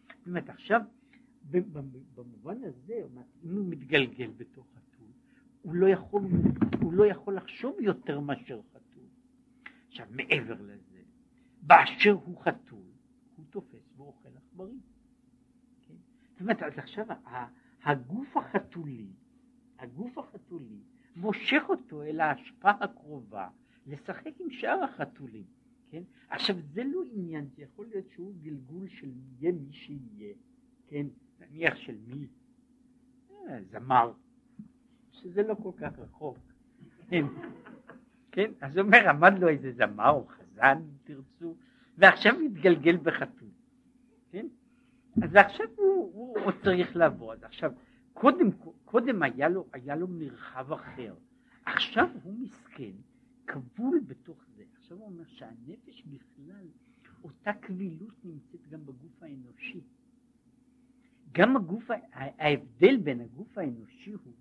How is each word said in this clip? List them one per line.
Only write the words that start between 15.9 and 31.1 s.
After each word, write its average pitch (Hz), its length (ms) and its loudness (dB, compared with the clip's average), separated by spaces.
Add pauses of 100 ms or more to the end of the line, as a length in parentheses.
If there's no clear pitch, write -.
זאת - 100 -20
אומרת, 180 220 -2
אז 151 140 -6
עכשיו 208 360 -10
ה-, 123 340 -12 (360)
הגוף 147 540 -4
החתולי, 151 720 -6 (720)
הגוף 151 400 -14
החתולי 147 640 -16 (360)
מושך 214 520 0
אותו 156 340 -6
אל 151 180 -6
ההשפעה 160 600 2
הקרובה, 117 680 -10 (380)
לשחק 185 540 -14
עם 339 100 -10
שאר 294 340 -2
החתולים. 120 600 -12 (460)
כן? 165 120 -14 (260)
עכשיו, - 280 -4 (160)
זה 226 120 -6
לא 339 180 -4 (100)
עניין, 160 440 -8
זה 147 60 -20
יכול 202 240 -18
להיות 202 240 -10
שהוא 190 320 -14
גלגול 151 460 -14
של 139 220 -16 (280)
יהיה 170 140 -2
מי 147 200 -10
שיהיה, 107 640 -16 (520)
כן? 143 200 -6 (340)